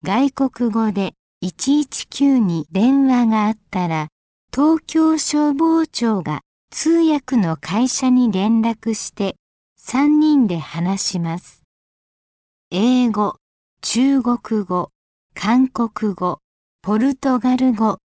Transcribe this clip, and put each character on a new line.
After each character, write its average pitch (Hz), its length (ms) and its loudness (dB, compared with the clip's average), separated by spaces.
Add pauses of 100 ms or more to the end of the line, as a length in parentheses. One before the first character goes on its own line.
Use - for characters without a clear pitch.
外 254 280 0
国 254 400 -2
語 214 220 0
で 190 220 -4 (260)
一 269 400 -2
一 - 260 -8
九 277 320 2
に 170 340 0
電 262 340 2
話 247 200 2
が 220 200 2
あ 214 40 0
っ 214 80 -4 (120)
た 180 180 -2
ら、 156 200 -4 (460)
東 311 320 2
京 320 320 2
消 294 340 0
防 320 340 2
庁 220 360 -2
が 151 180 -6 (300)
通 - 200 -4
訳 320 460 2
の 170 200 2
会 208 320 -2
社 254 220 0
に 247 220 4
連 214 300 2
絡 226 320 -2
し - 180 -12
て、 196 240 -6 (400)
三 294 420 0
人 302 280 4
で 180 120 -2
話 175 440 -4
し - 180 -6
ま 170 180 -6
す。 - 240 -20 (1080)
英 240 400 2
語、 202 260 -2 (460)
中 262 400 0
国 226 420 -2
語、 180 260 -4 (440)
韓 254 340 2
国 220 460 -4
語、 180 260 -6 (420)
ポ 208 160 -2
ル 269 160 0
ト 262 240 -2
ガ 254 180 0
ル 254 160 2
語 214 340 -2